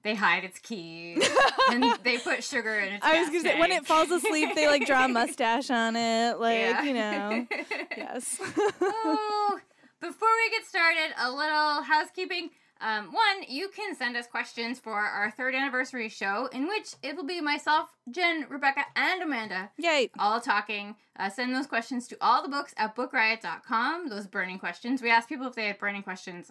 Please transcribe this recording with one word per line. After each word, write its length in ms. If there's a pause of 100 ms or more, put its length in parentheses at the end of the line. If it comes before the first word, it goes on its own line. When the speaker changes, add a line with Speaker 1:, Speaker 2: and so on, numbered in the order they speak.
Speaker 1:
they 120
hide 300
its 140
keys 640 (260)
Speaker 2:
<laughs> 220
Speaker 1:
and 140 (180)
they 160
put 240
sugar 380
in 140
its 120
Speaker 2:
I 140
was 80
gonna 140
Speaker 1:
gas 100
Speaker 2:
say, 80
when 100
Speaker 1:
tank. 120
Speaker 2:
it 40
falls 240
asleep, 440
they, 120
like, 200
draw 180
a 40
Speaker 1:
<laughs> 120
Speaker 2:
mustache 500
on 260
it, 440
like, 180
Speaker 1:
Yeah. 240
Speaker 2:
you 120
know. 580
Speaker 1:
<laughs> 440
Speaker 2:
Yes. 500
<laughs> 340
Speaker 1:
Oh, 800 (420)
before 280 (160)
we 60
get 160
started, 520
a 120
little 520
housekeeping. 680 (300)
Um, 320
one, 360
you 200
can 260
send 220
us 100
questions 520
for 140
our 380
third 240
anniversary 540
show, 440
in 160
which 340
it 140
will 80
be 160
myself, 480 (220)
Jen, 400
Rebecca, 320 (140)
and 260
Amanda 560
Speaker 2:
Yay. 400
Speaker 1:
all 220
talking. 560 (200)
Uh, 140
send 240
those 140
questions 400
to 120
all 220
the 60
books 280
at 180
book 180
riot 280
dot 240
com, 440
those 180
burning 320
questions. 420
We 100
asked 180
people 180
if 80
they 140
had 100
burning 240
questions 480